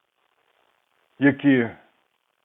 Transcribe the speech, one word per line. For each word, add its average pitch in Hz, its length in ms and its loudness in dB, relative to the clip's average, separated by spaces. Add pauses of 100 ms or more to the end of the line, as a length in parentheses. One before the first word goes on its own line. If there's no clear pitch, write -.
(1200)
які 135 500 0 (760)